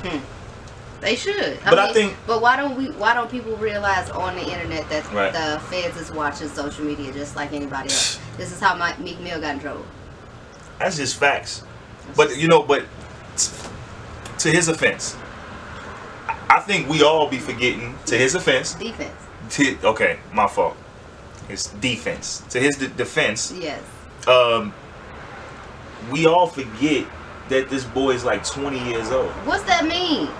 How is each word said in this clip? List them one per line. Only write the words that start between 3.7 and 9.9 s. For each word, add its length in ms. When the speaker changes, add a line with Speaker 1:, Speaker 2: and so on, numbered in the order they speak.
Speaker 1:
on 260
the 60
internet 480
that 220
Speaker 2:
Right. 200
Speaker 1:
the 360
feds 280
is 160
watching 360
social 360
media 280
just 240
like 160
anybody 380
else? 280
This 160
is 80
how 160
my, 220
Meek 220
Mill 200
got 140
in 60
trouble. 240